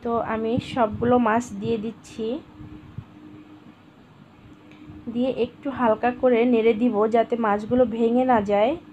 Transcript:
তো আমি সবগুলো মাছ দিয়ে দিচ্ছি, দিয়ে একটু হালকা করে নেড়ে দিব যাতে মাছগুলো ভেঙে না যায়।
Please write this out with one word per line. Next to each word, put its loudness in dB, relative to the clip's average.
তো -4
আমি -4
সবগুলো 0
মাছ 2
দিয়ে -2
দিচ্ছি, -10
দিয়ে -2
একটু -12
হালকা 0
করে 2
নেড়ে 4
দিব 0
যাতে 0
মাছগুলো 2
ভেঙে 0
না 4
যায়। 2